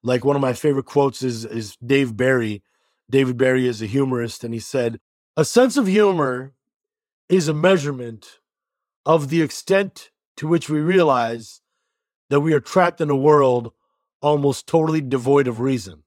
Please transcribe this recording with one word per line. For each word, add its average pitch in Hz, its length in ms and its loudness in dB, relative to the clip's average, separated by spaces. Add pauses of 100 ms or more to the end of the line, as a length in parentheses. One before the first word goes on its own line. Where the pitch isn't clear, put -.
Like, 123 200 0
one 143 120 2
of 139 80 -2
my 127 100 -2
favorite 135 320 -2
quotes 135 380 -2
is, 117 220 -6
is 110 380 -10
Dave 127 320 0
Barry. 117 460 -2 (480)
David 127 280 2
Barry 131 300 2
is 113 140 -6
a 110 60 -8
humorist, 123 580 -4
and 117 80 -8
he 117 80 -8
said, 117 360 -4 (380)
"A 160 80 2
sense 240 320 2
of 269 100 0
humor 160 680 0 (720)
is 175 220 2
a 160 40 -2
measurement 143 880 -2 (680)
of 151 220 2
the 160 140 0
extent 190 680 -4 (260)
to 156 100 -8
which 165 220 -2
we 151 100 -2
realize 131 800 0 (680)
that 139 100 2
we 156 140 0
are 143 80 2
trapped 175 400 0
in 151 80 -2
a 143 80 0
world 131 560 4 (480)
almost 143 440 0
totally 160 360 0
devoid 135 480 2
of 117 100 -6
reason. 107 480 -4